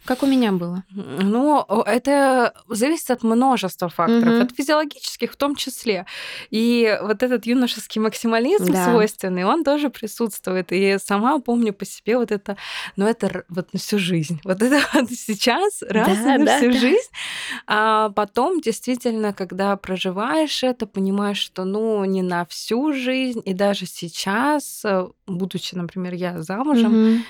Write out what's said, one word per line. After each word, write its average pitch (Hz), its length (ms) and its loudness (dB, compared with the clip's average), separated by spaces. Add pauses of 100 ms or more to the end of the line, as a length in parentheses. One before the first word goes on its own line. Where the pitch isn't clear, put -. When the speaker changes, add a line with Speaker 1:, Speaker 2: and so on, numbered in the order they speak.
Speaker 1:
Как 254 180 -2
у 277 40 2
меня 254 240 2
было. 180 320 -4 (120)
Speaker 2:
М, 190 360 -2
ну, 277 360 4
о, 214 180 2
это 254 680 2 (160)
зависит 262 420 0
от 240 120 0
множества 226 680 2
факторов, 233 460 4
Speaker 1:
Мгм. 240 60 4
Speaker 2:
от 247 160 0
физиологических 302 760 -2
в - 20 -20
том 285 200 -2
числе. 196 500 -6 (460)
И 233 500 4
вот 208 220 0
этот 247 220 0
юношеский 233 560 0
максимализм 226 720 2
Speaker 1:
Да. 285 120 2
Speaker 2:
свойственный, 208 640 2
он 285 180 2
тоже 294 260 2
присутствует. 190 840 -6
И 180 80 0 (100)
я 196 100 2
сама 233 400 2
помню 240 340 0
по 196 120 -10
себе - 320 -2
вот 233 140 0
это, 202 260 -4 (400)
но 196 100 2
это 220 200 0
р-, 180 220 -6
вот 175 240 -8
на 190 60 -4
всю 208 200 -2
жизнь. 170 440 -2
Вот 190 180 -2
это 269 260 4
<laughs> - 60 -8
вот 240 180 4
сейчас, 247 800 -2
раз 196 180 2
Speaker 1:
Да, 220 280 2
Speaker 2:
и 269 40 4
на 302 60 4
Speaker 1:
да, 254 120 4
Speaker 2:
всю 254 160 4
Speaker 1:
да. 247 60 2
Speaker 2:
жизнь. 320 300 2 (580)
А 214 420 2
потом 240 520 0
действительно, 220 720 -2
когда 196 440 -2
проживаешь 208 880 -2
это, 247 240 -2
понимаешь, 196 520 -2
что, - 260 -6
ну, 208 400 0
не 190 180 0
на 175 220 -2
всю 277 480 -2
жизнь. 254 520 -2
И 190 80 -4
даже 196 340 0
сейчас, 240 1000 -4
э, 190 220 0 (200)
будучи, 185 480 -6
например, 180 400 -6
я 175 280 -6
замужем, 226 500 2
Speaker 1:
Мгм. 226 360 4